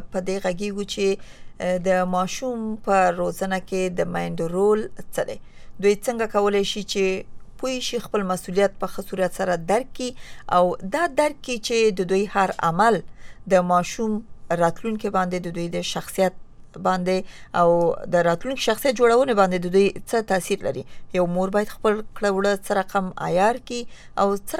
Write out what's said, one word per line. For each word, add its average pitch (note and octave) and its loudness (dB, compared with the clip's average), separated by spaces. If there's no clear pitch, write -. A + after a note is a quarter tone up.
په G3 -2
دې F#3+ -2
غږیږو G3 -4
چې، G3 0
د - 0
ماشوم A#3 -2
په G3 4
روزنه F#3+ -2
کې F#3+ -2
د F3 0
میندو E3+ -4
رول G#3 4
څه D#3+ 0
دی؟ - -8
دوی G3+ 6
څنګه A#3 0
کولی G3+ 2
شي G#3 -6
چې G3 0
پوه B3+ -4
شي، A#3+ -4
خپل G#3 -2
مسؤلیت F#3+ 2
په F#3+ -2
ښه - -6
صورت F#3 0
سره F#3 0
درک B3 2
کړي B3 -4
او F3+ 8
دا E4 2
درک D4+ 4
کړي B3 -4
چې A#3 0
د F#3 0
دوی G3 4
هر F#3+ 2
عمل F#3+ 4
د F3+ 6
ماشوم G#3+ 0
راتلونکي G#3 0
باندې، F#3 0
د - -6
دوی E3+ -4
د F3 -4
شخصیت - -2
باندې F#3 2
او E3+ 8
د F3 6
راتلونکي B3 -2
شخصیت A#3 2
جوړونې A#3+ 6
باندې F#3 4
د F3+ -2
دوی G3 6
څه A#3 2
تاثیر F#3+ 0
لري. C3 -4
یو F3+ 4
مور F#3+ 0
باید G#3 0
خپل G#3+ 2
کړه G#3 -2
وړه G3+ 2
څه - -2
رقم F#3+ -2
عیار G3 2
کړي A#3+ -6
او G3+ 4
څه - -8